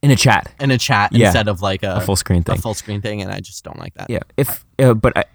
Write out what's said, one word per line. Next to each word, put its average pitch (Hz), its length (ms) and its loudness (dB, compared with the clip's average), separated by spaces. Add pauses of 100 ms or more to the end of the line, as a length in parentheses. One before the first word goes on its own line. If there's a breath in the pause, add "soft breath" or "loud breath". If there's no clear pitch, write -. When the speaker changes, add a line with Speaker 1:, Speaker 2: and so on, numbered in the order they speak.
Speaker 1:
In 143 100 4
a 127 40 6
chat. - 460 2
Speaker 2:
in 139 100 0
a 127 60 2
chat 104 360 0
Speaker 1:
Yeah. 110 140 6
Speaker 2:
instead 104 220 2
of, 92 120 -4
like, 95 220 -4
a 95 120 -4
Speaker 1:
A - 60 -2
full 98 160 0
screen 90 240 0
Speaker 2:
a - 20 -2
Speaker 1:
thing. 90 180 -2
Speaker 2:
full 110 120 -6
screen 101 280 -8
thing, 104 200 -6
and 95 100 -8
I 98 100 -8
just - 240 -16
don't - 140 -16
like 87 160 -16
that. - 140 -14
Speaker 1:
Yeah. - 100 -4 (180)
If, - 280 -2 (140)
uh, 131 140 6
but 113 240 2
I - 60 0 (120)